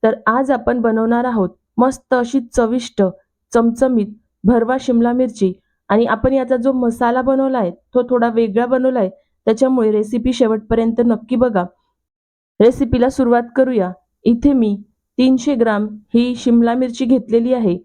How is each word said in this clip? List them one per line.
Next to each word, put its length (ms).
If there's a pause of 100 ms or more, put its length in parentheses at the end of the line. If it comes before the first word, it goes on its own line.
तर 120 (120)
आज 240
आपण 300
बनवणार 440
आहोत 240 (300)
मस्त 360
अशी 320
चविष्ट, 560 (500)
चमचमीत 540 (380)
भरवा 360
शिमला 320
मिरची. 400 (380)
आणि 160
आपण 260
याचा 240
जो 160
मसाला 500
बनवला 360
आहे, 120
तो 400
थोडा 180
वेगळा 380
बनवला 340
आहे, 100 (360)
त्याच्यामुळे 460
रेसिपी 400
शेवटपर्यंत 720
नक्की 320
बघा. 280 (960)
रेसिपीला 500
सुरुवात 460
करूया. 340 (340)
इथे 280
मी 220 (440)
तीनशे 360
ग्राम 320 (280)
ही 220
शिमला 380
मिरची 300
घेतलेली 500
आहे. 200 (100)